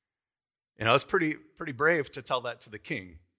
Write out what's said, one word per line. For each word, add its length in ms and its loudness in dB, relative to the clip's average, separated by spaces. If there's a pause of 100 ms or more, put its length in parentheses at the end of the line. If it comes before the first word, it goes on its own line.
(800)
You 80 0
know, 80 8
it's 100 4
pretty, 300 0
pretty 380 -12
brave 400 2
to 100 -10
tell 200 -2
that 200 -8
to 80 -20
the 80 -14
king. 400 -10 (200)